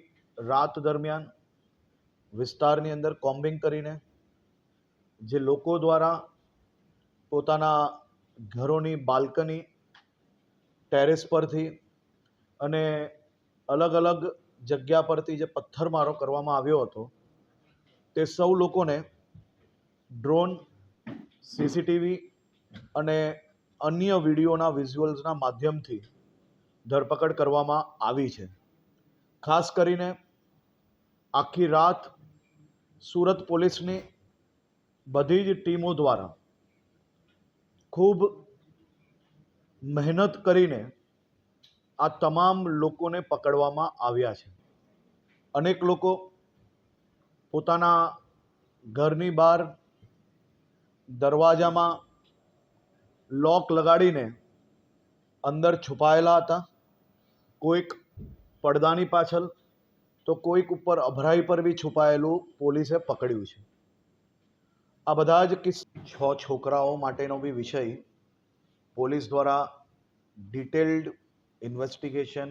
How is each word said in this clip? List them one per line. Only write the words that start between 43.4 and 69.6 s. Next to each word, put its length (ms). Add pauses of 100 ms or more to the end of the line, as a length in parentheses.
આવ્યા 340
છે. 140 (1080)
અનેક 280
લોકો 500 (1200)
પોતાના 460 (880)
ઘરની 440
બહાર 300 (1500)
દરવાજામાં 920 (1300)
લોક 400
લગાડીને 560 (1160)
અંદર 320
છુપાયેલા 640
હતા, 200 (1000)
કોઈક 340 (640)
પડદાની 440
પાછળ, 440 (800)
તો 80
કોઈક 380
ઉપર 260
અભરાઈ 440
પર 200
બી 120
છુપાયેલું 720 (120)
પોલીસે 400
પકડ્યું 480
છે. 140 (1500)
આ 80
બધા 300
જ 100
કિસ-, 320 (180)
છ 100 (280)
છોકરાઓ 540
માટેનો 420
બી 120
વિષય 320 (1120)
પોલીસ 320
દ્વારા 340 (760)